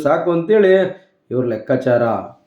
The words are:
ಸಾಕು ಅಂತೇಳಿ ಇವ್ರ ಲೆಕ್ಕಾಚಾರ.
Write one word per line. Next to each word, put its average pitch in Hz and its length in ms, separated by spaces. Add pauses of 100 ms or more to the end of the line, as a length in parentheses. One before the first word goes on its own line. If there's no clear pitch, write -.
ಸಾಕು 165 300
ಅಂತೇಳಿ 190 380 (580)
ಇವ್ರ 123 120 (100)
ಲೆಕ್ಕಾಚಾರ. 123 500 (440)